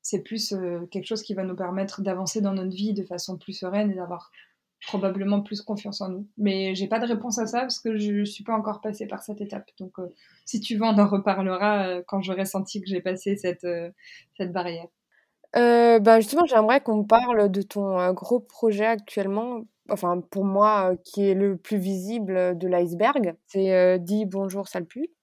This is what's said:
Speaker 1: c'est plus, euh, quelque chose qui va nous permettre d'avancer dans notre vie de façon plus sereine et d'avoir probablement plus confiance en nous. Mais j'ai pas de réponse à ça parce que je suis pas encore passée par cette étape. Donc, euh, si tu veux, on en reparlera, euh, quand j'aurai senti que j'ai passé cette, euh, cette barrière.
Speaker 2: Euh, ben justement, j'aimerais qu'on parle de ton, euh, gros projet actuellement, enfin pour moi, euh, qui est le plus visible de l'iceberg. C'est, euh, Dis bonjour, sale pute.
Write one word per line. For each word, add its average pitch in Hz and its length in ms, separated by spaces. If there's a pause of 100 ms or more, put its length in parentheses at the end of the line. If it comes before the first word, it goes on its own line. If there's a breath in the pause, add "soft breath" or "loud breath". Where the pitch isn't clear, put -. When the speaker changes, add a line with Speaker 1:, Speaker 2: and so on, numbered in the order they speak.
Speaker 1:
c'est 196 180
plus, 208 320
euh, 175 380
quelque 185 140
chose 214 180
qui 208 100
va 190 100
nous 185 120
permettre 190 460
d'avancer 190 400
dans 196 120
notre 185 220
vie 208 180
de 190 100
façon 180 340
plus 190 160
sereine 202 380
et 185 40
d'avoir 175 360 (560 soft breath)
probablement 196 540
plus 208 200
confiance 202 400
en 190 80
nous. 196 180 (100)
Mais 190 360
j'ai 190 140
pas 226 120
de 240 60
réponse 233 320
à 226 80
ça 233 140
parce 254 200
que 220 180
je 208 260
suis 208 200
pas 226 120
encore 214 260
passée 214 240
par 202 160
cette 208 200
étape. 202 360
Donc, 185 220
euh, 180 80 (380 soft breath)
si 220 140
tu 226 160
veux, 214 100
on 214 120
en 202 100
reparlera, 196 800
euh, 180 200
quand 196 140
j'aurai 190 240
senti 190 360
que 185 60
j'ai 185 140
passé 190 340
cette, 180 300
euh, 170 260 (460 loud breath)
cette 180 140
barrière. 175 360 (680)
Speaker 2:
Euh, 233 420
ben 226 220
justement, 277 260
j'aimerais 233 340
qu'on 214 240
parle 226 460
de 196 140
ton, 196 360
euh, 180 140
gros 226 260
projet 214 460
actuellement, 220 760 (280)
enfin 180 400
pour 196 160
moi, 196 460
euh, 180 120
qui 202 240
est 190 60
le 196 240
plus 208 220
visible 185 760
de 175 120
l'iceberg. 180 680 (120)
C'est, 190 260
euh, 185 240
Dis 202 280
bonjour, 196 420
sale 175 180
pute. 277 260 (120)